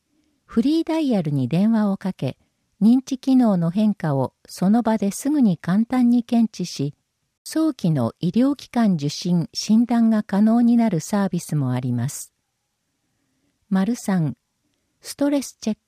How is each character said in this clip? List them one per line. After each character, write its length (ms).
フ 180
リ 200
ー 20
ダ 140
イ 120
ヤ 120
ル 80
に 180
電 220
話 220
を 40
か 160
け、 240
認 180
知 160
機 200
能 200
の 140
変 240
化 200
を 200
そ 220
の 140
場 160
で 140
す 180
ぐ 100
に 160
簡 280
単 260
に 140
検 280
知 140
し、 280
早 280
期 180
の 300
医 100
療 240
機 140
関 260
受 140
診、 440
診 340
断 240
が 120
可 200
能 200
に 140
な 120
る 120
サ 260
ー 20
ビ 120
ス 160
も 160
あ 80
り 120
ま 160
す。 240
丸 260
三、 400
ス 160
ト 140
レ 120
ス 180
チ 100
ェ 40
ッ 120